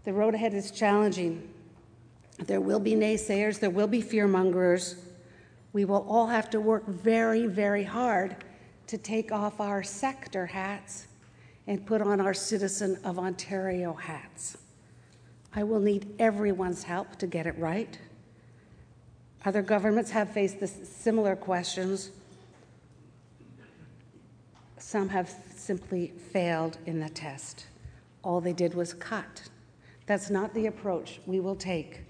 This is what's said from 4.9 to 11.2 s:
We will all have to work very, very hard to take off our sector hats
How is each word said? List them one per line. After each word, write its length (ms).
We 140
will 200
all 200
have 240
to 100
work 260
very, 600
very 360
hard 540
to 100
take 340
off 260
our 240
sector 640
hats 600